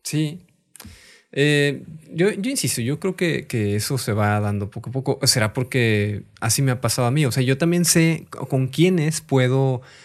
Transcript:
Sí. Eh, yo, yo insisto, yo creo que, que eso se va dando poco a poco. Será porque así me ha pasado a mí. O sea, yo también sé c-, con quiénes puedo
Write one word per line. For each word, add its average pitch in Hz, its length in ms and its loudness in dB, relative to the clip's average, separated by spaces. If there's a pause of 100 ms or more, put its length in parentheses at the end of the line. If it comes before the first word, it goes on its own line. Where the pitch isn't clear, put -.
Sí. 156 380 -4 (880)
Eh, 143 520 0 (300)
yo, 175 180 0
yo 226 200 -4
insisto, 135 300 -4
yo 135 180 -2
creo 185 160 -4
que, 160 320 -4
que 104 280 -2
eso 107 220 -4
se 120 160 -4
va 104 260 2
dando 104 300 -2
poco 110 200 -12
a 117 40 -10
poco. 131 340 -2
Será 110 260 2
porque 107 720 0 (180)
así 113 200 0
me 135 100 2
ha - 100 -4
pasado 120 260 0
a 120 40 2
mí. 151 140 2
O 120 60 0
sea, 131 120 0
yo 131 140 2
también 170 280 2
sé 165 460 2
c-, - 180 -10
con 131 180 0
quiénes 156 540 2
puedo 131 600 2 (240)